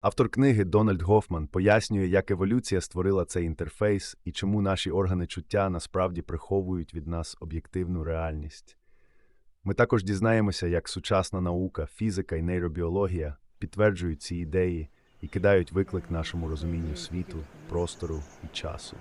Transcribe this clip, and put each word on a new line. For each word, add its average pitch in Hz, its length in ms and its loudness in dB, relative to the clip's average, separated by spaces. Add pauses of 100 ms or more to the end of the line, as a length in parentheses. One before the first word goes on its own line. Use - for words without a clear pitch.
Автор 107 280 2
книги 127 360 4
Дональд 95 380 4
Гофман 87 460 2
пояснює, 101 580 2
як 95 240 2
еволюція 98 500 0
створила 92 440 0
цей 87 220 -2
інтерфейс 92 800 -2
і 87 80 -6
чому 101 300 0
наші 95 280 0
органи 92 360 2
чуття 98 440 0
насправді 90 520 -2
приховують 90 720 -4
від 80 120 -8
нас 82 340 -6
об'єктивну 85 640 -4
реальність. 80 760 -6 (840)
Ми 95 100 0
також 117 300 4
дізнаємося, 104 600 2
як 85 220 0
сучасна 95 520 -2
наука, 90 460 -2
фізика 95 500 -4
і 82 60 -2
нейробіологія 87 920 -2 (220)
підтверджують 90 640 0
ці 87 140 -6
ідеї 87 520 0 (320)
і 82 80 -10
кидають 95 440 4
виклик 95 380 -2
нашому 82 380 -4
розумінню 80 480 -4
світу, 85 420 -8 (300)
простору 82 540 -4 (220)
і - 80 -12
часу. - 480 -10